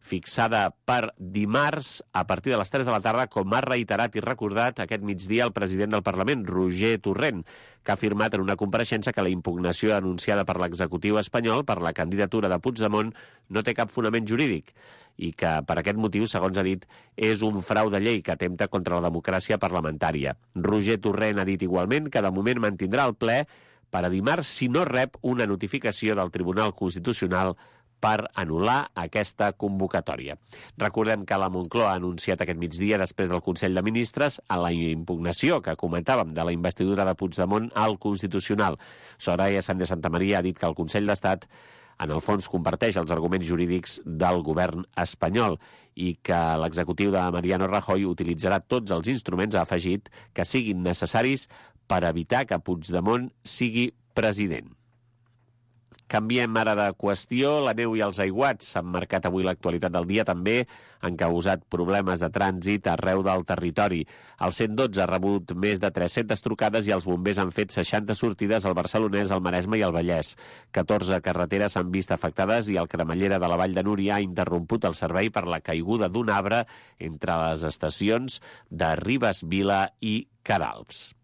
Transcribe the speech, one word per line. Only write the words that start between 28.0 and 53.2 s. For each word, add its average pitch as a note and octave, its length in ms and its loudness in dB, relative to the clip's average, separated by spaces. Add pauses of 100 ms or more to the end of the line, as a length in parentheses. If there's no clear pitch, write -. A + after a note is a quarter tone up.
per G#2+ 220 2 (100)
anul·lar G2 540 0 (100)
aquesta G2+ 560 -2
convocatòria. F#2+ 800 -2 (420)
Recordem G#2+ 480 0
que G2 160 0
la F#2+ 80 2
Moncloa F#2 460 0
ha F2+ 80 0
anunciat F2+ 420 -2
aquest E2+ 160 -4
migdia, F2 400 0
després F#2 320 -2
del F2+ 80 0
Consell F#2 400 0
de F#2 60 0
Ministres, A#2+ 560 -2 (100)
a F2+ 80 0
la F2 160 2
impugnació E2+ 880 0
que D#2+ 160 -4
comentàvem F2 560 0
de E2 80 0
la F2 80 0
investidura F#2 560 0
de F#2 80 2
Puigdemont G2 540 0 (100)
al A2 240 2
Constitucional. G2+ 720 0 (400)
Soraya F#2+ 480 2
Sáenz F#2 220 0
de - 20 -8
Santamaría F2+ 540 0
ha - 20 -2
dit F2+ 160 -2
que - 80 0
el D#2+ 80 0
Consell G2+ 320 0
d'Estat, F#2+ 400 0 (560)
en D2+ 80 -4
el D#2 80 0
fons, G2 320 -2
comparteix F2+ 480 0
els E2 160 -2
arguments F2 320 0
jurídics F2 560 0
del F2 400 2
govern E2 400 0 (160)
espanyol F2+ 560 0 (400)
i F2 240 -4
que E2+ 240 0 (160)
l'executiu F2+ 560 0
de F#2 160 2
Mariano F2+ 400 0
Rajoy G2 320 2
utilitzarà F2+ 560 0
tots A#2 320 -2
els E2+ 240 0
instruments, G2+ 400 -2
ha F2 80 4
afegit, F#2 480 -2 (240)
que A#2 80 0
siguin G#2+ 400 0
necessaris A#2+ 640 0 (400)
per F2+ 240 2
evitar F2 400 0
que F2 80 0
Puigdemont F2+ 720 0 (160)